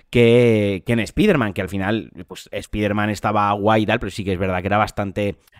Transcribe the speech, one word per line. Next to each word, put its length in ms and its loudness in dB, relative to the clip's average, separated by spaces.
que, 760 4
que 80 0
en 60 0
Spider-Man, 520 0
que 80 -8
al 80 -4
final, 460 -4
pues, 240 -18
Spider-Man 560 -2
estaba 420 0
guay 320 2
y 20 -4
tal, 140 0
pero 100 -8
sí 140 -8
que 80 -2
es 80 -2
verdad 220 -2
que 60 -4
era 100 0
bastante 580 -2